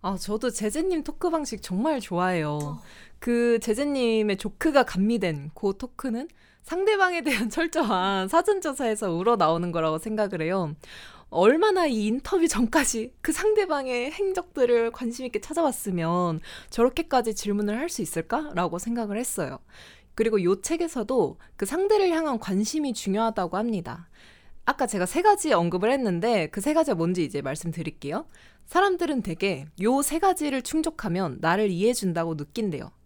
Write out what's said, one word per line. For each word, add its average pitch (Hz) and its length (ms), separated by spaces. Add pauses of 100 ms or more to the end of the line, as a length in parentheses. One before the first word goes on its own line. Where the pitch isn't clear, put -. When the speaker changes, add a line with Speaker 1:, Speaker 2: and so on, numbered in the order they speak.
Speaker 1:
아, 190 180
저도 220 300
제재님 311 540
토크 339 260
방식 302 320
정말 254 380
좋아해요. 175 640
Speaker 2:
어. 147 180 (380)
Speaker 1:
그 240 400
제재님의 226 800
조크가 277 480
감미된 180 680
그 196 240
토크는 254 520 (340)
상대방에 370 580
대한 233 300
<laughs> - 0
철저한 220 760
사전조사에서 285 840
우러나오는 175 600
거라고 160 280
생각을 208 420
해요. 165 320 (600)
얼마나 339 520
이 220 220
인터뷰 302 380
전까지 240 760
그 311 100
상대방의 294 800
행적들을 277 800
관심 240 340
있게 240 140
찾아봤으면 180 1000 (280)
저렇게까지 233 680
질문을 208 440
할 320 100
수 - 120
있을까라고 180 800
생각을 220 380
했어요. 156 420 (540)
그리고 214 300
요 185 180
책에서도 254 760 (180)
그 202 100
상대를 381 440
향한 320 280
관심이 220 560
중요하다고 202 640
합니다. 185 540 (560)
아까 277 220
제가 185 180
세 285 160
가지 403 320
언급을 180 380
했는데 214 560
그 - 120
세 277 140
가지가 311 220
뭔지 170 280
이제 139 180
말씀드릴게요. 156 840 (400)
사람들은 339 580
되게 165 440 (140)
요 254 200
세 294 180
가지를 302 420
충족하면 190 800
나를 190 320
이해해준다고 175 640
느낀대요. 151 560 (140)